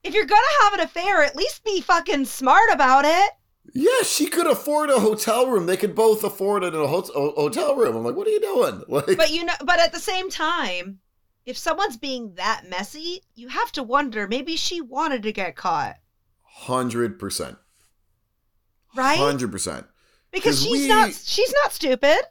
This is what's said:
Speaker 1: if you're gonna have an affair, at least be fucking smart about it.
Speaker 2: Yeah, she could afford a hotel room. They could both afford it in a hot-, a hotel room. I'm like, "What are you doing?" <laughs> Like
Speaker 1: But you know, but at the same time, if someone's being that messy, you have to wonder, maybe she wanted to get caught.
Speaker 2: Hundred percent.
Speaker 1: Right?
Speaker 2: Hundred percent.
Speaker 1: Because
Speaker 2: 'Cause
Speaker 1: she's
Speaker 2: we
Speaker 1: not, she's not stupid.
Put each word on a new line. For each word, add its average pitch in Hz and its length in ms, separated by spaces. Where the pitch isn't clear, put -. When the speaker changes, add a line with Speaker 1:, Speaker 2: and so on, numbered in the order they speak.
Speaker 1:
if 294 100
you're 415 120
gonna 415 160
have 415 140
an 381 40
affair, 349 440
at 285 120
least 403 300
be 403 160
fucking 330 440
smart 330 460
about 277 340
it. 359 260
Speaker 2:
Yeah, 440 300
she - 240
could 339 200
afford 294 420
a 262 100
hotel 220 480
room. 214 180
They 180 100
could 190 180
both 214 300
afford 196 400
it 175 100
in 160 60
a 147 80
hot-, 170 260
a 147 180
hotel 147 440
room. 131 220
I'm 113 80
like, 123 100
"What 392 100
are 440 60
you 427 80
doing?" 349 460
<laughs> - 20
Like 143 300
Speaker 1:
But 311 120
you 330 140
know, 349 100
but 349 160
at 330 100
the 339 80
same 370 300
time, 202 720
if 247 120
someone's 320 400
being 240 380
that 196 340
messy, 302 540
you 240 140
have 381 240
to 277 100
wonder, 233 420
maybe 262 300
she 339 240
wanted 269 440
to 214 100
get 180 240
caught. 147 400
Speaker 2:
Hundred 120 760
percent. 82 380
Speaker 1:
Right? 269 240
Speaker 2:
Hundred 127 320
percent. 90 340
Speaker 1:
Because 392 280
Speaker 2:
'Cause - 40
Speaker 1:
she's 453 80
Speaker 2:
we 277 40
Speaker 1:
not, 427 260
she's - 480
not 571 120
stupid. 285 460